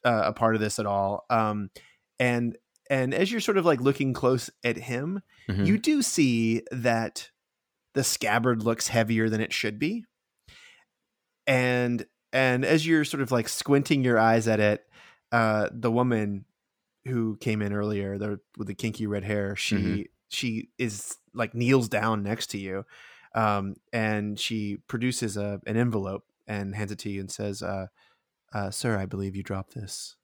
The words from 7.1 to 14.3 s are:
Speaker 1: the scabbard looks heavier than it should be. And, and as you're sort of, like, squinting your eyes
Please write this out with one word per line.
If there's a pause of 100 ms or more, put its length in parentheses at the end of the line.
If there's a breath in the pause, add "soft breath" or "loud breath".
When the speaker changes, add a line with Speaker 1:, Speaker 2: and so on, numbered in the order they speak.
Speaker 1:
the
scabbard
looks
heavier
than
it
should
be. (1400 loud breath)
And, (280)
and
as
you're
sort
of,
like,
squinting
your
eyes